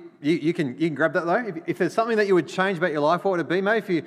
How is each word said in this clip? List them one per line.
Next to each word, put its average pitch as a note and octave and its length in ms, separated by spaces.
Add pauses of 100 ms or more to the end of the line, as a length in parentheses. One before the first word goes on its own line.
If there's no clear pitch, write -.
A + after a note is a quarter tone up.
(240)
you, D3 140
you D3 180
can, D3 140 (100)
you D#3+ 80
can D3+ 80
grab D3+ 180
that E3+ 140
though. F3 80
If, G#3+ 220 (100)
if E3 100
there's E3+ 160
something A3+ 240
that G#3 80
you G3 80
would E3 140
change F#3+ 320
about E3+ 120
your D3 100
life, E3+ 240
what G3 40
would F3 120
it C#3 60
be? F3 140
Maybe G#3 160
if - 140
you, E3 160